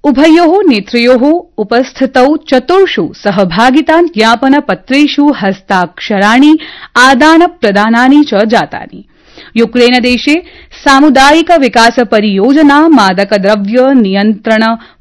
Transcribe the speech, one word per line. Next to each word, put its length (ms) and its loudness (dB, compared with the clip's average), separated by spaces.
उभयोः 640 2
नेतृयोः 640 0
उपस्थितौ 800 -2
चतुर्षु 800 -2
सहभागिता 840 0
ज्ञापन 580 0
पत्रेषु 800 -2
हस्ताक्षराणि 1200 -2
आदान 480 2
प्रदानानि 800 0
च 100 -8
जातानि। 720 -4
यूक्रेन 420 0
देशे 440 -2
सामुदायिक 800 2
विकास 480 0
परियोजना, 880 0
मादक 460 0
द्रव्य 600 0
नियन्त्रण 840 -2